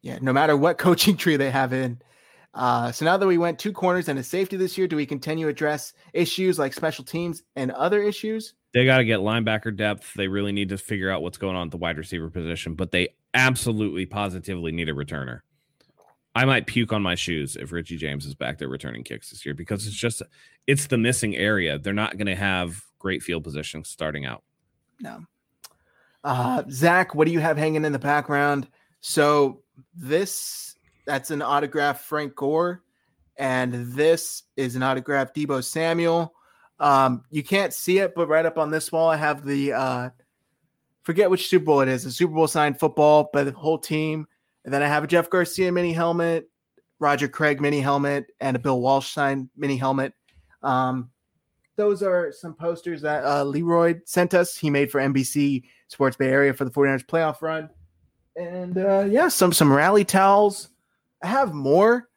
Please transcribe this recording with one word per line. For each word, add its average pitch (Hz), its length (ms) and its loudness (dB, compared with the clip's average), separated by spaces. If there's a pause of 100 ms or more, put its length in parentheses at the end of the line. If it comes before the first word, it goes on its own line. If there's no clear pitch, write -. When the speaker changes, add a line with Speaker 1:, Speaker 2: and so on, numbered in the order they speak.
Speaker 1:
Yeah, - 160 -12
no 131 140 -2
matter 151 200 4
what 160 240 2
<laughs> - 80 0
coaching 175 300 4
tree 156 200 0
they 131 140 0
have 131 220 0
in. 123 280 -4 (520)
Uh, 120 400 0
so - 120 -6
now 170 120 4
that 196 100 0
we 175 120 4
went 170 200 0
two 208 140 -6
corners 180 360 0
and 139 100 -4
a 127 40 -6
safety 190 340 -4
this 185 220 -2
year, 185 80 0
do 170 80 -4
we 147 120 -2
continue 156 400 -6
to 151 40 0
address 147 440 -4 (180)
issues 175 460 0
like 139 160 0
special 156 300 -6
teams 170 380 -6 (140)
and - 160 -4
other 208 300 0
issues? 214 500 -4 (220)
Speaker 2:
They 123 100 6
gotta 131 200 6
get 110 160 2
linebacker 110 540 0
depth. 104 400 -4
They 98 140 -2
really 101 240 -2
need 101 160 -2
to 98 100 -6
figure 95 320 -4
out 87 120 -2
what's 87 160 -8
going 92 180 -4
on 87 120 -6
at - 20 -10
the 85 80 -12
wide 82 180 -4
receiver 82 340 -8
position, 82 440 -8
but 85 180 -6
they 90 160 0 (240)
absolutely, 110 720 0
positively 90 680 -6
need 82 160 -4
a 78 40 -4
returner. 69 480 -8 (960)
I 123 80 4
might 131 220 2
puke 117 260 0
on 107 100 0
my 90 120 0
shoes 78 420 -6
if 87 160 -12
Richie 85 240 -8
James 71 300 -8
is 69 80 -12
back 67 240 -8
there 69 100 -8
returning 62 360 -10
kicks - 260 -14
this - 160 -16
year 71 80 -8
because 101 320 -8
it's 101 100 -10
just, - 260 -4 (440)
it's 139 200 2
the 123 120 0
missing 113 360 0
area. 87 440 0
They're 98 140 -6
not 101 260 -4
gonna 98 180 -4
have 92 480 -4 (140)
great 95 240 -6
field 82 200 -6
position 76 420 -10
starting 76 420 -8
out. 60 160 -12 (580)
Speaker 1:
No. 180 240 -14 (1000)
Uh, 127 480 -2
Zach, 170 440 2
what 156 120 4
do 165 60 0
you 165 80 0
have 156 160 0
hanging 156 280 0
in 151 80 -2
the 139 60 -4
background? 143 680 0 (320)
So 147 640 2 (320)
this, 170 840 -6 (280)
that's 139 260 -4
an 143 120 -4
autograph 143 600 0
Frank 151 320 -6
Gore, 165 480 -2 (540)
and 127 560 -4
this 160 520 0 (120)
is 127 200 -4
an 127 60 -2
autograph 131 520 0
Deebo 143 280 -2
Samuel. 165 720 0 (480)
Um, 135 500 4
you 151 120 -4
can't 196 320 0
see 185 240 0
it, 185 160 0
but 170 140 -2
right 160 180 4
up 160 100 -2
on 151 140 0
this 156 200 -4
wall, 165 200 2
I 156 60 2
have 147 280 -2
the, 139 280 -2
uh, 127 380 -2 (920)
forget 180 280 2
which 185 180 0
Super 175 180 4
Bowl 147 140 6
it 131 80 4
is, 131 180 -2
a 127 60 -8
Super 160 220 0
Bowl 160 140 4
signed 147 320 0
football 151 520 6
by 143 120 2
the 139 80 -2
whole 156 260 0
team. 156 480 -4 (380)
And 131 80 -6
then 143 100 2
I 147 40 2
have 147 180 2
a - 20 -6
Jeff 170 220 2
Garcia 180 420 0
mini 175 220 0
helmet, 170 560 0 (500)
Roger 143 300 2
Craig 147 320 0
mini 147 200 0
helmet, 143 600 0
and 131 160 -2
a 123 40 -2
Bill 127 200 0
Walsh 135 320 2
signed 139 440 -2
mini 139 200 -2
helmet. 135 380 -2 (480)
Um, 127 480 -2 (680)
those 202 260 0
are 180 300 0
some 160 220 -14
posters 170 480 -6
that, 151 220 -2
uh, 143 200 2
Leroy 170 600 2
sent 180 260 0
us. 175 240 2
He 151 140 -2
made 143 200 2
for 143 100 0
N 139 120 2
B 135 100 2
C 143 420 0 (240)
Sports 131 280 0
Bay 135 120 0
Area 139 260 4
for 139 100 -4
the 127 60 -4
forty-niners 139 320 2
playoff 160 400 -2
run. 160 260 -6 (680)
And, 180 420 -8
uh, 196 300 2
yeah, 277 200 4
some, 180 240 4
some 147 200 6
rally 185 320 6
towels. 196 640 4 (520)
I 170 60 -6
have 233 260 0
more. 185 600 4